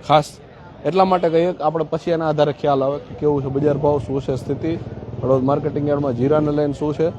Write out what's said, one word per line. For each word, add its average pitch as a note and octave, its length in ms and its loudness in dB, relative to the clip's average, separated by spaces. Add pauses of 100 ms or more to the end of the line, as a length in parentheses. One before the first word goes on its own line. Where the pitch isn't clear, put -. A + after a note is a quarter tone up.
ખાસ D3+ 340 2 (440)
એટલા F3+ 200 4
માટે F3+ 260 2
કહીએ E3+ 220 2
કે - 100 -8
આપણે D#3 220 0
પછી D#3+ 260 -4
એના D#3+ 180 0
આધારે D3+ 240 2
ખ્યાલ C#3 300 0
આવે C#3+ 160 0
કે - 160 -14
કેવું D3 280 0
છે C#3 60 -4
બજાર C#3+ 300 0
ભાવ, D3 200 2
શું C3+ 220 -4
છે C3 160 -4
સ્થિતિ. D#3 420 -4 (440)
હળવદ C3 200 4
માર્કેટિંગ D3 460 0
યાર્ડમાં C#3+ 240 0
જીરાને D3 400 2
લઈને D3 220 0
શું D3 200 -2
છે D#3+ 240 0